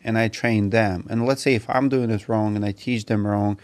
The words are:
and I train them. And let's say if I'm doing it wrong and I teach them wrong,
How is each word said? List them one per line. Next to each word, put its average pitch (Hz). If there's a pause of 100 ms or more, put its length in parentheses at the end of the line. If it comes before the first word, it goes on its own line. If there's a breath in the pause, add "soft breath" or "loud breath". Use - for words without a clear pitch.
and 113
I 113
train 107
them. 101
And 117
let's 135
say 135
if 110
I'm 131
doing 127
it 104
wrong 107
and 104
I 101
teach 113
them 107
wrong, 104